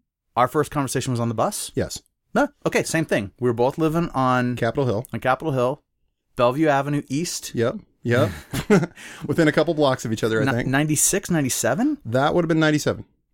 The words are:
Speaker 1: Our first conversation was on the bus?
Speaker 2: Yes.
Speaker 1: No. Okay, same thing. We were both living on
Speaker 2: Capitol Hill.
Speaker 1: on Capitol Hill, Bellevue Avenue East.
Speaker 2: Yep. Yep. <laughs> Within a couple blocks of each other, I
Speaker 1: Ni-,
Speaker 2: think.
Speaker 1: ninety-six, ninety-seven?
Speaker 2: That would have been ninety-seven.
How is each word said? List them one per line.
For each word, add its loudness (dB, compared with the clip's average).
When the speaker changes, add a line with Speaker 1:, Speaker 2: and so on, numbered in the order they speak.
Speaker 1:
Our 4
first 0
conversation -4
was -2
on 0
the -2
bus? -4
Speaker 2:
Yes. -4
Speaker 1:
No. 2
Okay, 0
same -2
thing. -2
We 2
were 2
both 0
living 0
on 0
Speaker 2:
Capitol -2
Hill. -2
Speaker 1:
on -8
Capitol -2
Hill, -2
Bellevue 2
Avenue 0
East. -6
Speaker 2:
Yep. -2
Yep. 2
<laughs> 0
Within 2
a 6
couple 2
blocks 2
of -4
each -2
other, 2
I 2
Speaker 1:
Ni-, 0
Speaker 2:
think. -2
Speaker 1:
ninety-six, 0
ninety-seven? 0
Speaker 2:
That 0
would 2
have -2
been 2
ninety-seven. 0